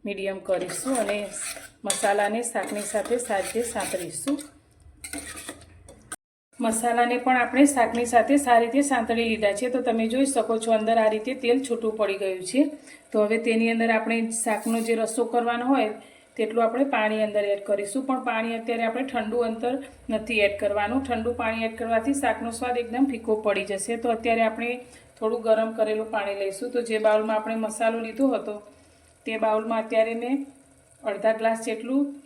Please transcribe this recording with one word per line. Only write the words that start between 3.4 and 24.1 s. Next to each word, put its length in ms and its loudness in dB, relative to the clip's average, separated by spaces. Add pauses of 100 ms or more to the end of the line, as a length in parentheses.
રીતે 220 -4
સાંતળીશું. 640 -4 (2250)
મસાલાને 680 2
પણ 180 2
આપણે 240 6 (100)
શાકની 380 2
સાથે 320 6
સારી 260 6
રીતે 180 2
સાંતળી 400 2
લીધા 300 2
છે. 100 -2
તો 160 0
તમે 220 2
જોઈ 260 2
શકો 240 2
છો, 200 0
અંદર 260 4
આ 100 6
રીતે 180 -4 (140)
તેલ 120 4 (100)
છૂટું 320 -2
પડી 240 0
ગયું 260 -4
છે. 100 2 (520)
તો 120 4
હવે 220 2
તેની 300 4
અંદર 200 2
આપણે 240 0 (220)
શાકનો 460 0
જે 140 2
રસો 200 -2 (100)
કરવાનો 400 0
હોય 180 2 (460)
તેટલું 280 0
આપણે 200 2 (100)
પાણી 320 2
અંદર 260 0
એડ 160 -2
કરીશું, 400 -2
પણ 200 -2
પાણી 280 -2
અત્યારે 300 -2
આપણે 240 -2
ઠંડુ 280 -2 (100)
અંદર 260 -2 (400)
નથી 320 -2
એડ 160 0
કરવાનું. 440 0
ઠંડુ 240 -2 (100)
પાણી 280 -2
એડ 100 -8
કરવાથી 440 0
શાકનો 360 -2
સ્વાદ 240 -2
એકદમ 300 0
ફીકો 320 0
પડી 260 0
જશે. 320 -4
તો 140 0